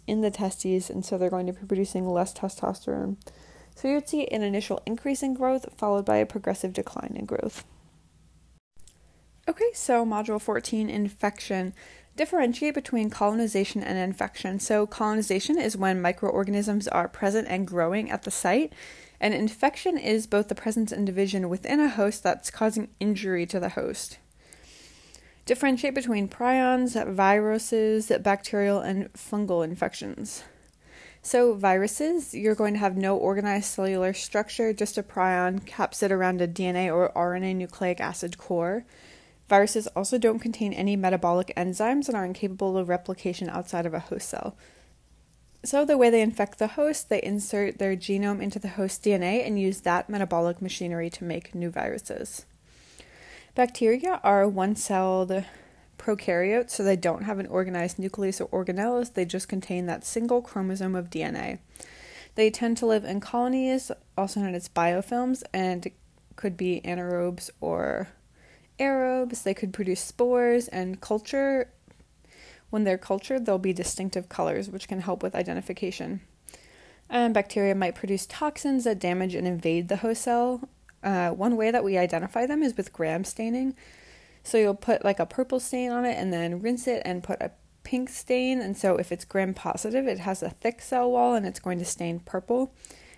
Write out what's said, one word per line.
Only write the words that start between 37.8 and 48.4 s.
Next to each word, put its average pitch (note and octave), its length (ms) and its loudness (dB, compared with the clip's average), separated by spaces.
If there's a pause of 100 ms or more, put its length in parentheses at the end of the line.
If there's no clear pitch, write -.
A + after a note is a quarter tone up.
acid - 380 -6
core. F3+ 480 -2 (640)
Viruses G#3+ 380 6
also G3 300 0
don't A3+ 220 4
contain A3 320 -2
any G3+ 240 2
metabolic F#3 640 2
enzymes A3 500 0
and A#3+ 80 0
are G3 80 -2
incapable F#3 540 -2
of F3+ 100 0
replication F3+ 600 -2
outside F3 360 -4
of E3 80 -4
a E3+ 60 -2
host - 300 -6
cell. - 260 -8 (1120)
So C#4+ 180 2
the C#4+ 140 6
way A#3+ 120 8
they A3+ 120 8
infect G#3+ 360 0
the G#3+ 100 2
host, G3+ 420 0
they G#3 120 2
insert G3+ 580 -2
their F#3+ 180 0
genome G3+ 440 -2